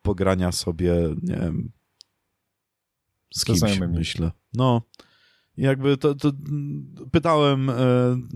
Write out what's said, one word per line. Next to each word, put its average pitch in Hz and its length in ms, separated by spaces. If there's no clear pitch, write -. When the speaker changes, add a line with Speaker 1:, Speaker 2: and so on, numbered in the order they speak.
Speaker 1:
pogrania 92 500
sobie, 87 420
nie 175 120
wiem, - 360
z - 60
Speaker 2:
Ze - 60
Speaker 1:
kimś, 110 140
Speaker 2:
znajomymi. 92 380
Speaker 1:
myślę. 82 340
No, 120 280
jakby 135 400
to, 143 180
to, 147 140
mm, 143 640
pytałem, 147 580
e, 127 40